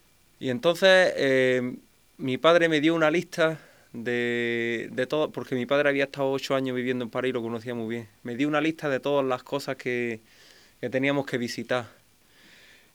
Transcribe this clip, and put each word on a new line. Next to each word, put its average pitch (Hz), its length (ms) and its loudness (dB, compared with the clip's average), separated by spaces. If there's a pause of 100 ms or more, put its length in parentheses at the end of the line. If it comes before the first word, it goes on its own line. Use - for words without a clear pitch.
(400)
Y 131 100 -4
entonces, 170 640 4
eh, 127 600 2 (420)
mi 131 200 -4
padre 170 300 6
me 156 120 2
dio 160 140 4
una 156 160 4
lista 160 480 0 (340)
de, 117 1000 -2
de 127 140 -2
todo, 151 240 -2
porque 131 240 -8
mi 123 120 -2
padre 143 240 2
había 139 140 0
estado 135 280 -2
ocho 135 240 -2
años 131 200 -2
viviendo 123 280 -2
en 110 60 -10
París 127 200 -2
y - 40 -4
lo 120 80 -2
conocía 117 320 -6
muy 113 140 -6
bien. 117 200 -8 (160)
Me 120 120 -8
dio 143 120 0
una 151 120 2
lista 160 280 -2
de 131 120 0
todas 139 240 0
las 127 200 -2
cosas 139 320 -6
que, 120 440 -4 (600)
que 123 100 -6
teníamos 139 360 0
que 135 120 -4
visitar. 120 480 -4 (1080)